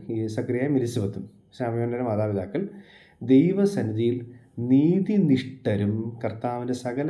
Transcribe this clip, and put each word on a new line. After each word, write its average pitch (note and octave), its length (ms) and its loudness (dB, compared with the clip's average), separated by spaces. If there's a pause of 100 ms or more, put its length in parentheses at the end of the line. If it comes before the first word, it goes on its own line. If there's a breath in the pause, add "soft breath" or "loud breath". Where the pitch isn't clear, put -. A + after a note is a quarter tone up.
ഈ A2+ 180 -2
സക്രിയയും B2+ 500 -2
എലിസബത്തും A#2 460 -2 (300)
സ്നാപയോഹന്നാൻ്റെ A#2+ 560 -2
മാതാപിതാക്കൾ, G#2 520 -2 (600 loud breath)
"ദൈവസന്നിധിയിൽ B2 960 4 (420 loud breath)
നീതിനിഷ്ഠരും B2+ 1600 2
കർത്താവിൻ്റെ A#2+ 540 -4
സകല B2+ 360 -4